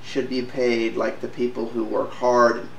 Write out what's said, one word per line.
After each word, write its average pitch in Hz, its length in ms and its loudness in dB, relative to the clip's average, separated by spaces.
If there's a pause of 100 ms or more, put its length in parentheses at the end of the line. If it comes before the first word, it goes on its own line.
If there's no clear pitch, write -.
should 123 240 -2
be 127 140 -2
paid 117 520 0
like 110 280 -2
the 117 60 -6
people 120 400 -2
who 117 160 -4
work 107 280 -2
hard, 123 460 4
and - 100 -10 (100)